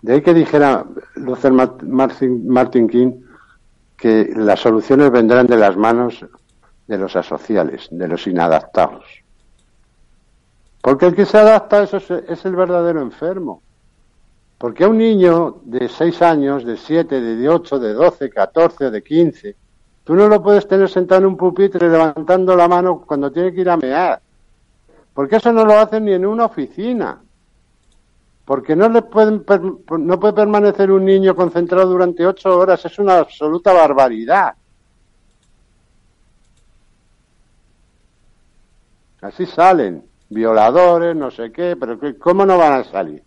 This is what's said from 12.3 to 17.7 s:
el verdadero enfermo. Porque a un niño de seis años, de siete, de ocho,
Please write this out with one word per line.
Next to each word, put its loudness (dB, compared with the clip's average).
el -6
verdadero -2
enfermo. -10
Porque -6
a 4
un 2
niño 2
de -6
seis -4
años, 0
de -8
siete, -4
de -4
ocho, -2